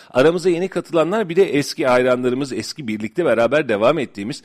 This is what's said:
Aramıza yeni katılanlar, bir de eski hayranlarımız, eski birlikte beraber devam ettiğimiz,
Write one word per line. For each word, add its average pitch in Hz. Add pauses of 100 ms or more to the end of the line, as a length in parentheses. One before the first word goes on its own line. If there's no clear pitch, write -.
(100)
Aramıza 170
yeni 175
katılanlar, 175
bir 165
de 190
eski 143
hayranlarımız, 127
eski 107
birlikte 107
beraber 120
devam 113
ettiğimiz, 107